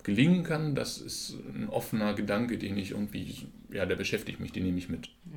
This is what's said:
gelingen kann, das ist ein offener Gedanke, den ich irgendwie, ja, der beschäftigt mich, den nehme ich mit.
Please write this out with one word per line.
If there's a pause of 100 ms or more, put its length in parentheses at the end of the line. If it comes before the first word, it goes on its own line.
gelingen
kann,
das
ist (180)
ein
offener
Gedanke,
den
ich
irgendwie, (260)
ja,
der
beschäftigt
mich,
den
nehme
ich
mit. (260)